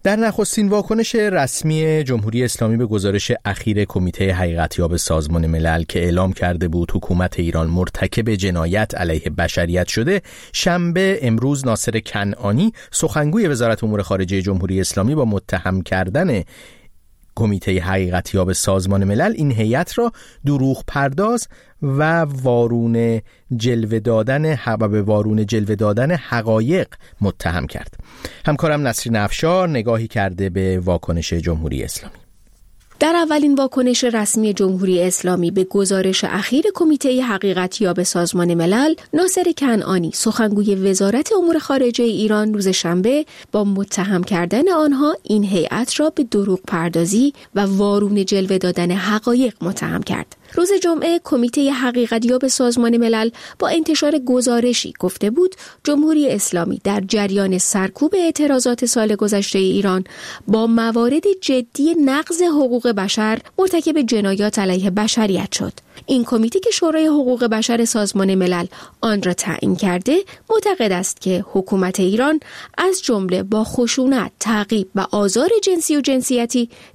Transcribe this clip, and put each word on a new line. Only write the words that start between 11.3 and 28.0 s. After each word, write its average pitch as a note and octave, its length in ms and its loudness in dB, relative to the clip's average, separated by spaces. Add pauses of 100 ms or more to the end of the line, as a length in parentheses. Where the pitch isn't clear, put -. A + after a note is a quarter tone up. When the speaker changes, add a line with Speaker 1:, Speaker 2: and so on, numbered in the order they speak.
Speaker 1:
ناصر A2+ 340 -2
کنعانی، G#2 760 -2 (180)
سخنگوی D#3+ 560 0
وزارت A#2 360 0
امور G#2+ 180 0
خارجهٔ F#2+ 400 0
جمهوری F#2+ 400 0
اسلامی، G2+ 340 0
با D3 100 2
متهم F#2+ 560 -2
کردن F#2+ 640 -2 (920)
کمیتهٔ G2+ 440 0
حقیقتیاب F#2 720 0
سازمان G2 520 0
ملل A#2+ 320 0
این C#3+ 160 0
هیئت A2+ 460 0
را A#3 140 0 (340)
دروغ C3+ 420 0
پرداز D#3+ 600 -2 (340)
و D3+ 400 0
وارون A#2 1000 0 (360)
جلوه A2+ 420 0
دادن B2 560 0
ح-، A#2 240 -2
و A2 80 2
به G#2 140 2
وارون G#2+ 440 2
جلوه G#2+ 300 0
دادن A2 360 0
حقایق A#2 760 0 (340)
متهم F2 460 -2
کرد. - 260 -12 (520)